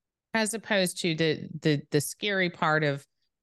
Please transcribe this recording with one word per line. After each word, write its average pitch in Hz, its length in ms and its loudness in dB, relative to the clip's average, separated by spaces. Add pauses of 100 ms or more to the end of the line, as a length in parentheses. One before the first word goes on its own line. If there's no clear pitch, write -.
(340)
As 220 180 0
opposed 196 480 -2
to 170 140 0
the, 156 340 0 (140)
the, 151 180 2 (100)
the 147 120 2
scary 190 480 -2
part 156 340 0
of 139 220 -2 (360)